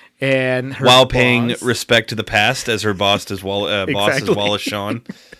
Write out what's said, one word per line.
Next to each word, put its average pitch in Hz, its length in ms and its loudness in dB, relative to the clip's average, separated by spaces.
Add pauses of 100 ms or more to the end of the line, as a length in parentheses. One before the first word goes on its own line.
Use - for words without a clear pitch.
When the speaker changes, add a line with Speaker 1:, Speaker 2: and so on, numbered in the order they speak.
(220)
Speaker 1:
And 131 540 -2
her 117 100 -4
Speaker 2:
While 127 220 8
paying 123 400 2
Speaker 1:
boss. 120 160 -4
Speaker 2:
respect 117 460 0
to 117 60 -8
the 110 80 -4
past 113 460 0
as 107 140 -2
her 107 100 0
boss 101 380 0
is 92 100 -8
Wal-, 98 240 -4
uh, 98 220 -2
boss 104 240 0
is 135 80 -2
Speaker 1:
Exactly. 104 160 0
Speaker 2:
Wallace 101 260 -2
Shawn. 104 400 -6 (380)